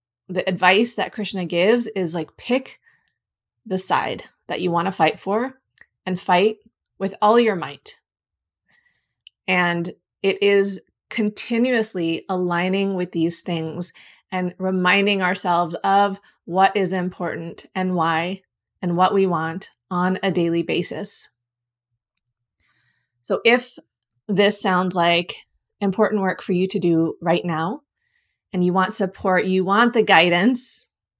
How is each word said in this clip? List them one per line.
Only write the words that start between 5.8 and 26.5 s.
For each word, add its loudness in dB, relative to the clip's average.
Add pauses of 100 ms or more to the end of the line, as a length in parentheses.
and -4
fight 2 (420)
with -6
all 6
your 2
might. -12 (1500)
And 0 (320)
it 0
is 2 (300)
continuously -2
aligning 0
with -4
these -2
things -6 (400)
and -4
reminding 2
ourselves 0
of 2 (240)
what 2
is 0
important -6 (100)
and -2
why 0 (400)
and 0
what 4
we 4
want -2 (220)
on 2
a 2
daily 0
basis. -6 (1900)
So -2
if 2 (480)
this 2
sounds 0
like 2 (440)
important 0
work -4
for -4